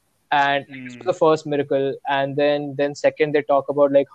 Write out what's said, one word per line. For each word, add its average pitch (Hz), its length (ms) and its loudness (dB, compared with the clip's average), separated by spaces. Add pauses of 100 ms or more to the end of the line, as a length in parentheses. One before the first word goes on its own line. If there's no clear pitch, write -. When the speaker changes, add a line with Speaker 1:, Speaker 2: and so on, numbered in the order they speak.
(320)
Speaker 1:
And 139 340 0
Speaker 2:
Hmm. 131 200 -18
Speaker 1:
this 123 140 -16
was - 140 -18
the - 120 -12
first 156 200 4
miracle. 139 480 -2 (140)
And 139 280 -2
then, 147 420 -2
then 143 180 -2
second 147 400 0
they 147 80 2
talk 139 260 0
about, 143 220 2
like, 139 240 4